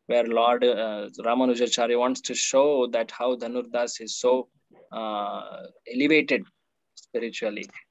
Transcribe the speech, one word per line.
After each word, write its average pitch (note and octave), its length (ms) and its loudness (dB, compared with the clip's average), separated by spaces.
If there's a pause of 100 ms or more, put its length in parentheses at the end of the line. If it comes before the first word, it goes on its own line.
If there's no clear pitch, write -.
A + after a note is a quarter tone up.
where A#2+ 180 2
Lord, A#2 400 4
uh, G#2+ 440 0 (120)
Ramanujacharya A#2+ 800 2
wants B2+ 240 0
to B2+ 120 -6
show C3+ 540 2
that A#2 220 -2
how B2 260 -2
Dhanurdas A#2+ 640 -4
is A2 180 -10
so, B2 300 2 (440)
uh, G#2 720 -6 (300)
elevated C#3 520 2 (500)
spiritually G#2+ 720 -8 (240)